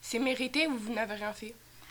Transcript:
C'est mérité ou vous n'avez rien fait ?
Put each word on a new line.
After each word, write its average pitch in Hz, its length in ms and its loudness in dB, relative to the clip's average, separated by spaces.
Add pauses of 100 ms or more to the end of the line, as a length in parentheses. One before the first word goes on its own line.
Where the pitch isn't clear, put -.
C'est - 180 -2
mérité 262 500 4
ou 254 100 0
vous 220 160 -4
n'avez 214 220 0
rien 208 180 -4
fait ? 220 200 -10 (360)